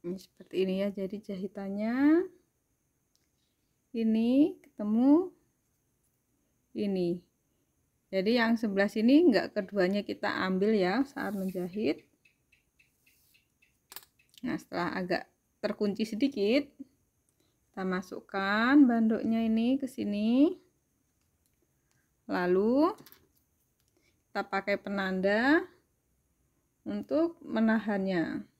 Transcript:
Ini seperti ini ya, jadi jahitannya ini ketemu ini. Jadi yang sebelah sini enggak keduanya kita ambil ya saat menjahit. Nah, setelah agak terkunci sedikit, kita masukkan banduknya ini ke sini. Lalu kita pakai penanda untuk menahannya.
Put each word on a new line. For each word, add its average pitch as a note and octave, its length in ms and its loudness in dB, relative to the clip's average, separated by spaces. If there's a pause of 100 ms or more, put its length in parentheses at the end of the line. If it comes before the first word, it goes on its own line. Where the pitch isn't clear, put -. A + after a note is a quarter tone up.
Ini F#3 160 -6
seperti - 400 -20
ini F#3+ 160 -2
ya, G3+ 80 -2
jadi G3 320 -8
jahitannya G#3 1040 0 (1700)
ini A#3 720 2
ketemu C4 720 2 (1400)
ini. F#3 480 -4 (880)
Jadi G3+ 320 0
yang A3+ 160 2
sebelah G3+ 320 0
sini C4 400 4
enggak F#3+ 240 2
keduanya G3+ 560 0
kita - 240 -4 (160)
ambil F#3+ 240 0
ya G3+ 320 2
saat G3 320 -6
menjahit. F#3+ 720 -6 (2500)
Nah, - 80 -4
setelah F3+ 400 -6
agak F3+ 320 -4 (320)
terkunci G#3 480 -4
sedikit, A3+ 640 0 (960)
kita - 160 -12
masukkan G3 1040 0
banduknya A3+ 560 0
ini A3+ 320 0
ke C4+ 160 -8
sini. A3+ 640 0 (1800)
Lalu G#3 640 2 (1400)
kita G3+ 160 -6
pakai G3 320 -4
penanda G3+ 880 0 (1200)
untuk C#4+ 560 -2
menahannya. G#3 1040 -2 (120)